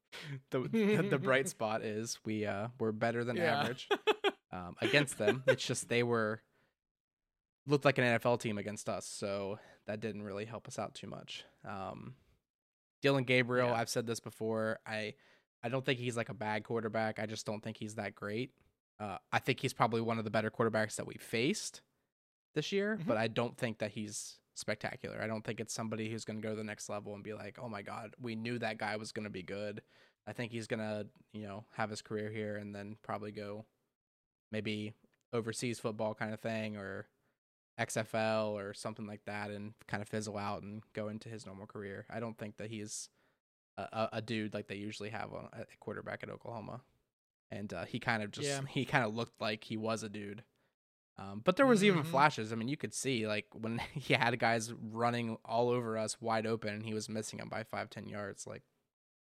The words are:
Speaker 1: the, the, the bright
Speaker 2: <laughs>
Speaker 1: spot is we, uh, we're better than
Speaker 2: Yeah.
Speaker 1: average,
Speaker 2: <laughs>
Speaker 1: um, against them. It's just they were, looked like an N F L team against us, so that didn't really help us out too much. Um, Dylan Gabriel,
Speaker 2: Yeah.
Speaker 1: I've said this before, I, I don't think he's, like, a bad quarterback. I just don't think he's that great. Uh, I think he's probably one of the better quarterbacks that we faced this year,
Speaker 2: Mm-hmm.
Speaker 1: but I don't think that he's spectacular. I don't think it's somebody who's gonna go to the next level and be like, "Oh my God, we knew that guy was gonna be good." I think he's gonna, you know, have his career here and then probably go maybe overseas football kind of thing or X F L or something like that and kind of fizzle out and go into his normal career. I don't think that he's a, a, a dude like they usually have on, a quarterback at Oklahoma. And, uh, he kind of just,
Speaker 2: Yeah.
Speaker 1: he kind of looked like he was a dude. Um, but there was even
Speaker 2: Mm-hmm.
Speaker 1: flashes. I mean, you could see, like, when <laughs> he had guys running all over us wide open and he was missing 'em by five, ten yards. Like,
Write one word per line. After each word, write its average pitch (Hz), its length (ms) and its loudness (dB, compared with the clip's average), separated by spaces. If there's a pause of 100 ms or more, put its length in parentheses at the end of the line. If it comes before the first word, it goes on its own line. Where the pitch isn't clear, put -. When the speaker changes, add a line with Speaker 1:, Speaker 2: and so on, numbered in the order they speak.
(500)
Speaker 1:
the, 131 100 2
the, 202 500 4
the 143 80 4
bright 131 300 4
Speaker 2:
<laughs> - 20 -4
Speaker 1:
spot 110 320 0
is 110 420 -2
we, 107 220 2
uh, 101 220 0 (100)
we're 110 140 2
better 117 320 2
than 120 120 0
Speaker 2:
Yeah. - 240 4
Speaker 1:
average, 120 280 -2 (320)
Speaker 2:
<laughs> - 320 0
Speaker 1:
um, 90 280 -8
against 135 380 4
them. 113 280 4
It's 127 200 4
just - 220 -2
they 120 140 6
were, 113 400 2 (1200)
looked 139 180 4
like 139 140 6
an 127 60 8
N 120 100 8
F 117 120 4
L 120 120 6
team 107 200 0
against 104 300 -4
us, 98 180 -2
so 101 520 -4 (280)
that 107 140 -4
didn't 104 220 -4
really 101 220 -4
help 110 240 -10
us 120 100 -10
out - 160 -2
too - 120 -12
much. - 380 -10 (220)
Um, 98 480 -8 (920)
Dylan 139 220 6
Gabriel, 123 420 6
Speaker 2:
Yeah. 120 60 4
Speaker 1:
I've 113 140 2
said 120 180 0
this 117 140 -2
before, 110 680 0
I, 107 280 -2 (480)
I 120 60 0
don't 127 160 0
think 131 140 2
he's, 120 180 -2
like, 117 120 0
a 110 60 -8
bad 107 300 -2
quarterback. 110 540 0
I 110 80 -2
just 107 200 -6
don't 107 160 -4
think 110 160 -6
he's 107 180 -8
that 104 180 -4
great. 110 380 -4 (480)
Uh, 101 180 -4 (140)
I 120 80 4
think 127 200 0
he's 131 120 0
probably 117 280 4
one 113 180 2
of 107 60 -2
the 107 60 -2
better 107 200 2
quarterbacks 110 460 2
that - 100 -4
we 107 80 -8
faced - 680 0 (760)
this 151 180 0
year, 202 260 2
Speaker 2:
Mm-hmm. 160 100 -4
Speaker 1:
but 113 80 4
I 113 120 4
don't 120 280 0
think 113 220 -2
that 107 140 0
he's 107 440 -6 (180)
spectacular. - 680 -4
I 107 40 -2
don't 110 160 -2
think 113 180 -4
it's 107 120 -6
somebody 110 380 -2
who's 113 160 -6
gonna 107 160 -6
go 110 80 -2
to 107 60 -2
the 110 60 -4
next 104 280 -8
level 104 240 -6
and 98 100 -12
be 107 80 -6
like, 104 260 -10
"Oh 120 120 -6
my 104 100 -6
God, 107 400 -10
we 117 160 -4
knew 120 220 0
that 110 180 0
guy 107 200 -2
was 107 140 -6
gonna 107 200 -4
be 92 120 -6
good." 104 380 -6 (460)
I 107 80 -8
think 117 180 -4
he's 113 140 -4
gonna, 107 400 -2 (260)
you 107 120 -8
know, 101 280 -10
have 110 160 0
his 107 140 -6
career 107 280 -4
here 107 260 -4
and 104 180 -8
then 101 280 -8
probably 104 300 -6
go 104 320 -8 (840)
maybe 107 420 0 (400)
overseas 113 480 0
football 110 340 0
kind 110 200 -2
of 104 60 -10
thing 110 360 -2
or 98 300 -8 (720)
X - 180 0
F 110 180 -2
L 110 340 4 (100)
or 101 160 -6
something 110 320 -6
like 104 180 -10
that 104 260 -4
and 104 220 -6 (160)
kind 104 140 -2
of - 80 -8
fizzle 107 260 -2
out 101 260 -2
and 104 200 -10 (100)
go 107 160 -4
into 107 220 -8
his 110 160 -10
normal 95 200 -12
career. 101 440 -8
I 110 100 -6
don't 117 160 -6
think 107 220 -10
that 107 120 -6
he's 104 380 -6 (720)
a, 101 60 -4
a, 110 280 0
a 117 80 -2
dude 110 320 -2
like 104 160 -4
they 101 80 -6
usually 104 320 -6
have 104 240 -6
on, - 220 -8
a 117 100 -8 (160)
quarterback 101 420 -6
at - 60 -10
Oklahoma. 110 540 -8 (680)
And, 104 220 -6
uh, 87 140 -4
he 123 140 -4
kind 113 220 2
of 104 80 -4
just, 143 160 -2
Speaker 2:
Yeah. 139 220 0
Speaker 1:
he 131 160 0
kind 131 200 4
of 110 100 0
looked 117 260 -4
like 110 240 -2
he 110 140 -4
was 110 240 0
a 107 80 -6
dude. 101 340 -8 (760)
Um, 98 260 -8
but 180 120 6
there 277 100 8
was 214 180 8
even 185 160 8
Speaker 2:
Mm-hmm. 156 100 0
Speaker 1:
flashes. 135 420 6
I 113 40 -2
mean, 113 120 0
you 147 100 -2
could - 160 -6
see, 117 320 2
like, 107 260 0
when 113 260 -4
<laughs> - 140 -6
he 139 220 2
had 120 240 6
guys 117 340 4
running 117 720 0
all 117 240 2
over 117 300 2
us 107 240 -2
wide 113 240 2
open 110 260 0
and 107 140 -4
he 110 80 -4
was 107 160 -2
missing 110 280 -4
'em 113 120 -6
by 113 140 -4
five, 104 260 -4
ten 104 180 -10
yards. 104 380 -8
Like, 107 160 -10 (720)